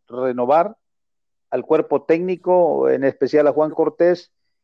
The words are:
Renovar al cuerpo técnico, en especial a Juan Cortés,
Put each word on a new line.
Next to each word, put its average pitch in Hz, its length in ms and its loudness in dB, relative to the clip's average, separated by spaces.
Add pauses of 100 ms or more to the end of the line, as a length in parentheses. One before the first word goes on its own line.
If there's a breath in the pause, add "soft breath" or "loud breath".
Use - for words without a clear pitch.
Renovar 127 680 -2 (760)
al 123 120 -4
cuerpo 156 400 -2
técnico, 170 840 0
en 131 140 0
especial 139 440 0
a 135 60 2
Juan 156 180 -2
Cortés, 170 600 -2 (300)